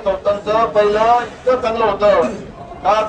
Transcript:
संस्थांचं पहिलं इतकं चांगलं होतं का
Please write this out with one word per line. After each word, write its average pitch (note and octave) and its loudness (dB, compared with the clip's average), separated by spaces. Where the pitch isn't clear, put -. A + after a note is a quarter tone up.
संस्थांचं G3+ 0
पहिलं G#3+ 2
इतकं B3 -2
चांगलं A3+ -2
होतं G3 2
का F#3+ 4